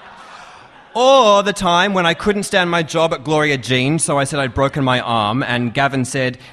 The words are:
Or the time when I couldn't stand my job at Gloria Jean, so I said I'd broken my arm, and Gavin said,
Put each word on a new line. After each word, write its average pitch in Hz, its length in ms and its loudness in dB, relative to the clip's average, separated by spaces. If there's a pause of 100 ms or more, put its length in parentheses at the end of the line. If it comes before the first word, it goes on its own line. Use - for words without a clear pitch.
(960)
Or 233 480 6
the 196 120 -2
time 185 400 0
when 185 100 2
I 170 80 2
couldn't 202 300 -2
stand 180 280 0
my 170 120 0
job 165 320 -2
at 139 100 -8
Gloria 151 320 0
Jean, 131 420 0
so 147 200 -2
I 139 60 0
said 143 160 -4
I'd 127 120 -4
broken 139 320 -2
my 127 160 0
arm, 113 420 0
and 120 300 -4
Gavin 135 320 0
said, 127 320 -4 (160)